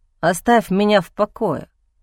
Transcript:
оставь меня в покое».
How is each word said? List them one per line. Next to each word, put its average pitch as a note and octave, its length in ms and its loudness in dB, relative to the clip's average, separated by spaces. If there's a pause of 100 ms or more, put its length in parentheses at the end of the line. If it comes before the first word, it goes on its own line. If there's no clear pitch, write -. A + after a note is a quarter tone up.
(220)
оставь G3 480 0
меня G#3 320 2
в - 100 -10
покое». - 580 -6 (340)